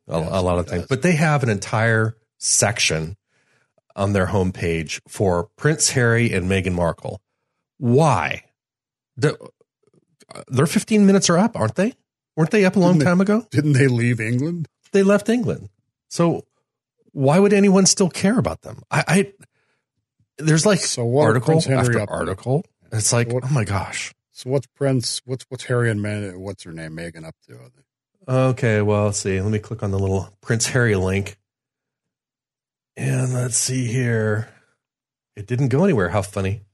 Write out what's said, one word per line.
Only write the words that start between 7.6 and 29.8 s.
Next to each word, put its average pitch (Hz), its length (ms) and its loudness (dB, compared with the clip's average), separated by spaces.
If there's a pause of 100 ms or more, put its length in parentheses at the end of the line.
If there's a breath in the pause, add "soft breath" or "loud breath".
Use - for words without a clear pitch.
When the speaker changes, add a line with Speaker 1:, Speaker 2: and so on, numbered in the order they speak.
Speaker 1:
Why? 120 680 2 (720)
The, 139 180 -2 (1120)
their 143 180 2
fifteen 208 380 2
minutes 196 240 4
are 170 100 4
up, 226 180 2
aren't 110 180 -2
they? 208 180 -2 (420)
Weren't 165 160 0
they 208 140 4
up 185 120 2
a - 20 2
long 180 160 6
Speaker 2:
Didn't 165 60 6
they, 135 40 2
Speaker 1:
time 180 160 4
ago? 208 300 0
Speaker 2:
didn't 147 240 2
they 135 140 6
leave 120 320 0
England? 139 480 -4 (240)
Speaker 1:
They 196 100 4
left 202 260 2
England. 185 400 -2 (400)
So 170 380 0 (640)
why 143 280 2
would 202 140 4
anyone 196 320 6
still 185 240 2
care 214 300 0
about 82 240 -2
them? - 280 -16
I, 143 160 0
I 196 260 0 (1080)
there's, 156 260 2
like, 208 160 4
Speaker 2:
So - 240 -4
what 131 200 2
are - 40 4
Speaker 1:
article 117 200 2
Speaker 2:
Prince 160 180 2
Henry 135 140 0
Speaker 1:
after 120 200 2
Speaker 2:
up 101 80 -4
to? - 60 -8
Speaker 1:
article. 95 500 -4 (260)
It's 110 220 -2
like, 120 180 0
Speaker 2:
What 123 140 -4
Speaker 1:
oh 131 80 -4
my 123 120 2
gosh. 95 500 -6 (180)
Speaker 2:
So - 160 -16
what's 135 180 -2
Prince, 135 600 -2
what's, 127 240 -10
what's 127 140 -14
Harry 120 260 0
and 104 100 -2
Meghan, 104 380 -6
what's 95 240 -12
her 87 100 -16
name, 80 240 -12
Meghan 82 300 -14
up - 80 -18 (140)
to? 120 100 -20 (680)
Speaker 1:
Okay, 127 540 0
well, 104 260 2
let's 98 120 -2
see. 95 200 -2
Let 104 140 -2
me 107 60 0
click 107 240 -12